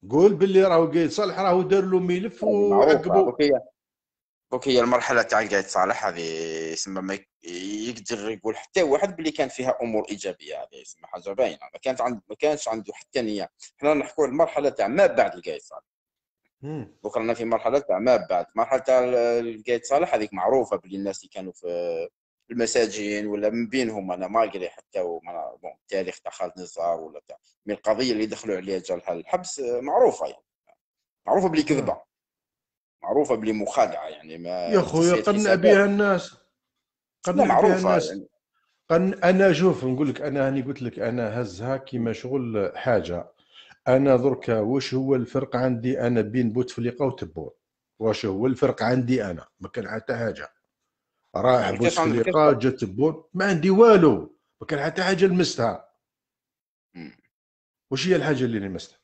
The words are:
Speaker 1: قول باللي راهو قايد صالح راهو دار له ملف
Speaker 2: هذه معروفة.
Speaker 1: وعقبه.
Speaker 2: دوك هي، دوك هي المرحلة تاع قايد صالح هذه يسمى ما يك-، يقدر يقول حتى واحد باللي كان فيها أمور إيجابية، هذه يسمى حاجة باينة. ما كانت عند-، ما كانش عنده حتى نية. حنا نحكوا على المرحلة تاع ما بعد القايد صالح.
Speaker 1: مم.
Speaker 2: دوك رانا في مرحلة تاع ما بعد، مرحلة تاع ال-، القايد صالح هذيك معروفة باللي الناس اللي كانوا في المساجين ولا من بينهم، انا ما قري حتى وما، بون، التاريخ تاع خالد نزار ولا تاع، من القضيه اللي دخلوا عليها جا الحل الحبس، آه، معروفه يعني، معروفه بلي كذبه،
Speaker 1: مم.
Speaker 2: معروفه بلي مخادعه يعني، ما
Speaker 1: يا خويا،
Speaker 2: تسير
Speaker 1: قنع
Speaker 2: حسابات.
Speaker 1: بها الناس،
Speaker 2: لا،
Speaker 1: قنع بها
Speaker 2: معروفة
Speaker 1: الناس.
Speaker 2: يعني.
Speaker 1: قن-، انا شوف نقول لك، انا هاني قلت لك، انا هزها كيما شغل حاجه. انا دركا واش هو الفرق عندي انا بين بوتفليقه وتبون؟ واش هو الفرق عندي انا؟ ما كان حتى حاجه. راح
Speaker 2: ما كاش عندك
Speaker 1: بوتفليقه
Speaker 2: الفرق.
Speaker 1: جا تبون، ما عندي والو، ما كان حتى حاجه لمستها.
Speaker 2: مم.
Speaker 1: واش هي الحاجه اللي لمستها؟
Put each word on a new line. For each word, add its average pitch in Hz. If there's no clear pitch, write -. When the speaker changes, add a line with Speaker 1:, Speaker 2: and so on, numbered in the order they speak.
Speaker 1:
قول 175
باللي 190
راهو 165
قايد 156
صالح 190
راهو 185
دار 190
له 185
ملف 180
Speaker 2:
هذه 202
معروفة. 139
Speaker 1:
وعقبه. -
Speaker 2:
دوك 127
هي، 143
دوك 127
هي 123
المرحلة 120
تاع 107
قايد 101
صالح 98
هذه 85
يسمى 95
ما 95
يك-، 98
يقدر 107
يقول 110
حتى -
واحد 165
باللي 160
كان 147
فيها 127
أمور 110
إيجابية، 85
هذه 65
يسمى -
حاجة 92
باينة. 101
ما 71
كانت 127
عند-، 120
ما 107
كانش 147
عنده 110
حتى -
نية. 104
حنا 147
نحكوا 147
على 127
المرحلة 151
تاع 104
ما 175
بعد -
القايد 82
صالح. -
Speaker 1:
مم. 143
Speaker 2:
دوك 104
رانا 113
في 117
مرحلة 117
تاع 95
ما 110
بعد، 87
مرحلة 113
تاع 127
ال-، 123
القايد 117
صالح 151
هذيك 107
معروفة 104
باللي 92
الناس 98
اللي -
كانوا 95
في 87
المساجين 107
ولا 104
من 117
بينهم، 107
انا 92
ما 110
قري 98
حتى -
وما، 82
بون، 73
التاريخ 95
تاع 87
خالد 90
نزار 85
ولا 76
تاع، -
من 104
القضيه 113
اللي 107
دخلوا 107
عليها 92
جا 90
الحل 87
الحبس، 180
آه، 120
معروفه 185
يعني، -
معروفه 175
بلي 156
كذبه، 139
Speaker 1:
مم. -
Speaker 2:
معروفه 131
بلي 110
مخادعه 101
يعني، 80
ما 87
Speaker 1:
يا 185
خويا، 165
Speaker 2:
تسير 180
Speaker 1:
قنع 202
Speaker 2:
حسابات. 196
Speaker 1:
بها 196
الناس، 202
Speaker 2:
لا، -
Speaker 1:
قنع 180
بها -
Speaker 2:
معروفة 180
Speaker 1:
الناس. 90
Speaker 2:
يعني. 95
Speaker 1:
قن-، 180
انا 185
شوف 156
نقول 131
لك، 127
انا 139
هاني 135
قلت 135
لك، 117
انا 117
هزها 113
كيما 117
شغل 117
حاجه. 87
انا 135
دركا 120
واش 127
هو 131
الفرق 127
عندي 127
انا 120
بين 110
بوتفليقه 120
وتبون؟ 82
واش 110
هو 98
الفرق 127
عندي 123
انا؟ 87
ما 92
كان 101
حتى 113
حاجه. 107
راح 123
Speaker 2:
ما -
كاش 123
عندك 120
Speaker 1:
بوتفليقه 151
Speaker 2:
الفرق. 127
Speaker 1:
جا 131
تبون، 127
ما 190
عندي 185
والو، 190
ما -
كان 143
حتى 160
حاجه 185
لمستها. 147
Speaker 2:
مم. 76
Speaker 1:
واش 135
هي 185
الحاجه 143
اللي 117
لمستها؟ 95